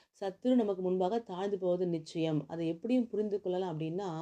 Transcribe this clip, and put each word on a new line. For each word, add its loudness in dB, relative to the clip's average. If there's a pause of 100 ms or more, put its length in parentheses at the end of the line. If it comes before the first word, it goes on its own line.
(220)
சத்துரு 2
நமக்கு 2
முன்பாக 2
தாழ்ந்து -4
போவது 2
நிச்சயம். 0
அதை -4
எப்படியும் 0
புரிந்து -2
கொள்ளலாம் -2
அப்படின்னா, -4 (120)